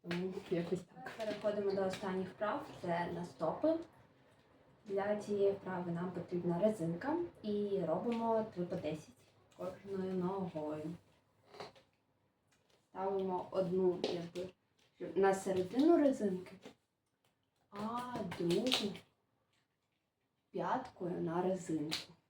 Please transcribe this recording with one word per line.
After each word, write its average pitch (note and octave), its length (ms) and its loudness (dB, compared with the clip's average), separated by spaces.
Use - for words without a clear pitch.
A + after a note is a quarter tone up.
тому F3+ 320 -4
якось F3 300 0
так. - 360 -14
Переходимо G#3 560 -2
до F#3+ 140 2
останніх F#3 420 -2
вправ, A#3 380 -4
це F3 320 -2
на E3+ 140 -6
стопи. D4+ 520 0
Для G3+ 320 0
цієї G3+ 360 2
вправи F#3 400 -4
нам F3 180 -2
потрібна F3 480 -2
резинка G#3+ 580 2
і G#3 420 0
робимо A3+ 720 0
три F3+ 100 -2
по E3 120 -4
десять D#3 380 -6
кожною F#3 580 -6
ногою. E3+ 800 -4
Ставимо F#3+ 600 -2
одну, F#3 520 4
якби, F3 460 -4
на G3 140 8
середину A3+ 640 4
резинки, G#3+ 600 4
а A#3 440 -4
другу G3+ 560 4
п'яткою F3+ 680 -4
на E3+ 220 0
резинку. E3 680 -2